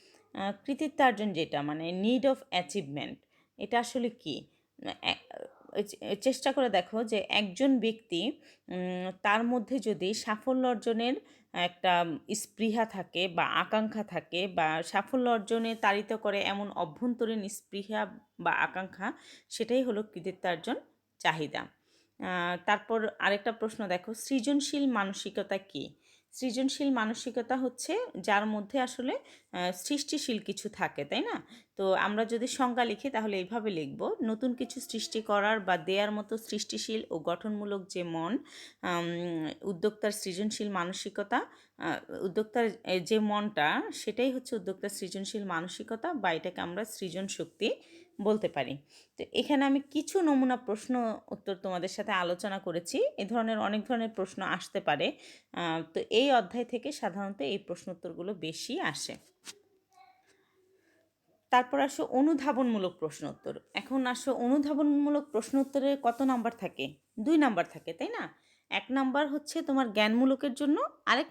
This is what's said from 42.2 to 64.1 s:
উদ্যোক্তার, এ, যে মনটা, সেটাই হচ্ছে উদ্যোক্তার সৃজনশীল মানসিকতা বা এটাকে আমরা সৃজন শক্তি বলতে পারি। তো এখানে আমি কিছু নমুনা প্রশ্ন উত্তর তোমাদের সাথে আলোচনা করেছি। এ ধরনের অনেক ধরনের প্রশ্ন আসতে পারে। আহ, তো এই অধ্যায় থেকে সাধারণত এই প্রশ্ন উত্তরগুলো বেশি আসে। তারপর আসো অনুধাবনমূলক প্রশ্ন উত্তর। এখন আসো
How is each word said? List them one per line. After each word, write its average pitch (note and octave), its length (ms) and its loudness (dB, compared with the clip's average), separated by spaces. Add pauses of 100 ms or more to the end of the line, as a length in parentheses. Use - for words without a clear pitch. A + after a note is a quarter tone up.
উদ্যোক্তার, G#3+ 460 0 (140)
এ, F#3 160 0
যে A3 180 2
মনটা, G#3 640 2 (120)
সেটাই A#3+ 380 0
হচ্ছে B3+ 240 -4
উদ্যোক্তার F#3+ 340 -6
সৃজনশীল G3 540 -6
মানসিকতা F#3+ 720 -4
বা G3 180 2
এটাকে F3 280 -2
আমরা F3+ 240 -4
সৃজন F#3+ 420 -6
শক্তি G3 480 -2 (460)
বলতে G#3+ 280 2
পারি। C#3 300 -2 (400)
তো - 140 -6
এখানে C4+ 320 4
আমি C#4 160 6
কিছু D#4+ 400 -2
নমুনা C4 360 6
প্রশ্ন A#3 640 -2 (120)
উত্তর G3+ 240 -6
তোমাদের F#3 340 -4
সাথে G#3 240 -4
আলোচনা F#3 460 0
করেছি। F#3 460 -2 (140)
এ G3+ 60 -2
ধরনের A3+ 340 0
অনেক G#3+ 260 0
ধরনের A3+ 240 -2
প্রশ্ন F#3+ 340 -6
আসতে F3 380 -2
পারে। E3 360 2 (360)
আহ, E3 300 -2 (120)
তো F#3 60 -2 (100)
এই C4+ 220 4
অধ্যায় A#3 320 2
থেকে A#3+ 280 -6
সাধারণত G3+ 480 -6
এই G3+ 180 -2
প্রশ্ন - 340 -10
উত্তরগুলো F3 420 -8
বেশি E3 460 -6
আসে। D#3+ 360 -4 (2250)
তারপর B3+ 300 4
আসো C#4 240 0
অনুধাবনমূলক B3+ 920 2
প্রশ্ন D3+ 280 -6
উত্তর। - 340 -10 (140)
এখন B3+ 320 -2
আসো B3 260 -2